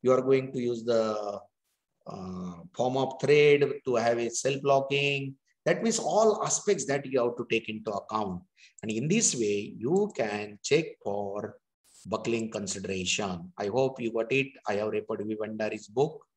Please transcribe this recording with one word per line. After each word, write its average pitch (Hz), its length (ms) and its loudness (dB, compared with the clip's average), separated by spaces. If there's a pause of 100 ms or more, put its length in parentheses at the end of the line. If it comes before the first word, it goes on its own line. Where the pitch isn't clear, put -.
You 127 120 4
are 127 100 4
going 131 320 2
to 135 40 -2
use 120 260 -2
the, 107 540 0 (680)
uh, 90 480 -10 (200)
form 127 220 0
of 135 240 0
thread 143 540 6 (100)
to 127 100 0
have 117 240 2
a 117 100 -2
self-locking. 139 1040 0 (300)
That 175 200 0
means 226 160 0
all 208 440 4
aspects 156 420 0
that 139 200 -2
you 131 160 2
have 120 140 0
to 117 120 -6
take 113 200 0
into 110 240 -6
account. 98 500 -4 (400)
And 107 80 -6
in 113 160 -2
this 202 300 2
way, 104 420 -2
you 185 380 0
can 104 480 -4
check 160 200 2 (200)
for 101 540 -6 (480)
buckling 113 440 -2
consideration. 92 1040 -4
I 104 120 -4
hope 131 320 0
you 113 120 -2
got 113 200 0
it. 135 160 2 (180)
I 107 80 0
have 104 140 0
referred 107 360 -4
V 107 120 -4
Bhandari's 107 500 -6
book. 135 340 -2 (160)